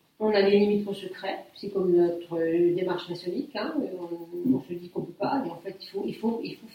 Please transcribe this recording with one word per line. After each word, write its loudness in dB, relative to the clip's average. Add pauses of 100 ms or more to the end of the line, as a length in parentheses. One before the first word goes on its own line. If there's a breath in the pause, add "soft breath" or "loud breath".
(200)
On 2
a 4
les 6
limites 4
au -4
secret, -8 (120)
c'est -10
comme 2
notre, 2
euh, 4
démarche -2
maçonnique, -6
hein, -4
on, -2
on -2
se -12
dit -10
qu'on -6
peut -10
pas, -2
mais -6
en -12
fait -12
il -16
faut, -6
il -4
faut, -2
il -8
faut -20